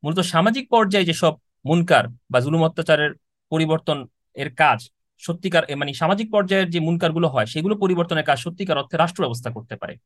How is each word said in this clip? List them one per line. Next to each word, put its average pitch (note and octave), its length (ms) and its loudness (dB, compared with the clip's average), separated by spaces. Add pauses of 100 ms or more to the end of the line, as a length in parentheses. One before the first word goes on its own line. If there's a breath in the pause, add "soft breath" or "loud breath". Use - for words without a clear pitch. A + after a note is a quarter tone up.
মূলত D#3+ 160 0
সামাজিক G3+ 500 0
পর্যায়ে G3+ 360 2
যেসব D#3+ 300 0 (300)
মুনকার D#3+ 420 4 (240)
বা B2+ 100 2
জুলুম D#3 220 0
অত্যাচারের D3+ 480 2 (380)
পরিবর্তন D#3 580 -2 (260)
এর C#3 220 -8
কাজ C3+ 340 2 (280)
সত্যিকার, E3+ 460 -2
এ, C#3+ 120 -6
মানে C#3+ 180 -6
সামাজিক G3+ 380 0
পর্যায়ের G3 380 2
যে E3+ 100 -2
মুনকারগুলো E3+ 480 0
হয়, C3 180 0
সেগুলো D#3 300 -2
পরিবর্তনের E3+ 480 0
কাজ C#3 160 2
সত্যিকার F3 380 -4
অর্থে C#3 200 -6
রাষ্ট্র E3+ 260 0
ব্যবস্থা A#2+ 280 -6
করতে A2 240 -14
পারে। - 300 -14